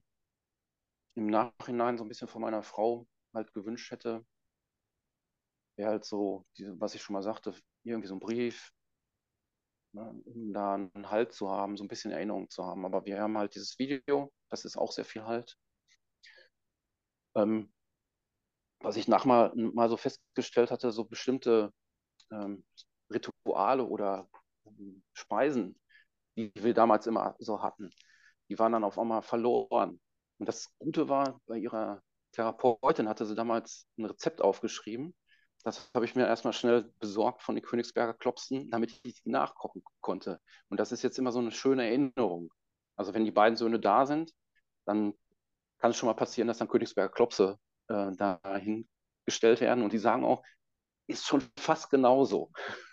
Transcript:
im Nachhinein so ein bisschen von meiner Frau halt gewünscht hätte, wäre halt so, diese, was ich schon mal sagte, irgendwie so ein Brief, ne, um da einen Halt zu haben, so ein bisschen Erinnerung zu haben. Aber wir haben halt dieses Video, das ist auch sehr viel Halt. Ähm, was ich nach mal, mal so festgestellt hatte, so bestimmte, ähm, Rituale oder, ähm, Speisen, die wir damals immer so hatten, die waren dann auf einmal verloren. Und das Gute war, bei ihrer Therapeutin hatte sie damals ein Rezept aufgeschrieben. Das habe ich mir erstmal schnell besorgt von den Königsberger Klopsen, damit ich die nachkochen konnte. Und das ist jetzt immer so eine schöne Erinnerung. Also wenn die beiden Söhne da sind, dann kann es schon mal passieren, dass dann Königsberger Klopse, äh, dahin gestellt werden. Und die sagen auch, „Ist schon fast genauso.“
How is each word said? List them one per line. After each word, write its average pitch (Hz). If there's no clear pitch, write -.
im 107
Nachhinein 120
so 117
ein 107
bisschen 120
von 113
meiner 110
Frau 117
halt 110
gewünscht 110
hätte, 117
wäre 104
halt 104
so, 98
diese, 98
was 104
ich 104
schon 104
mal 98
sagte, 107
irgendwie 113
so 95
ein 95
Brief, 117
ne, 104
um 113
da 101
einen 98
Halt 117
zu 98
haben, 101
so 101
ein 98
bisschen -
Erinnerung 95
zu 92
haben. 92
Aber 95
wir 101
haben 107
halt 104
dieses 101
Video, 139
das -
ist -
auch -
sehr -
viel 110
Halt. 117
Ähm, 107
was 107
ich 110
nach 104
mal, 120
mal 117
so 113
festgestellt -
hatte, 120
so 107
bestimmte, 113
ähm, 101
Rituale 113
oder, 98
ähm, 101
Speisen, 113
die 110
wir 110
damals 113
immer 101
so 107
hatten, 101
die 98
waren 113
dann 110
auf 98
einmal 110
verloren. 113
Und 104
das -
Gute 156
war, 139
bei 113
ihrer 104
Therapeutin 117
hatte 107
sie 107
damals 117
ein 110
Rezept -
aufgeschrieben. 113
Das -
habe 117
ich 117
mir 123
erstmal 113
schnell 120
besorgt 107
von 113
den 113
Königsberger 120
Klopsen, 131
damit 117
ich 120
die -
nachkochen -
konnte. 92
Und 101
das 107
ist 120
jetzt 127
immer 127
so 123
eine 117
schöne 131
Erinnerung. 110
Also 98
wenn 113
die 95
beiden 110
Söhne 113
da 107
sind, 156
dann 104
kann 117
es -
schon 123
mal 110
passieren, -
dass 113
dann 117
Königsberger 110
Klopse, 104
äh, 101
dahin 98
gestellt 113
werden. 120
Und 104
die 113
sagen 117
auch, 123
„Ist -
schon -
fast -
genauso.“ 127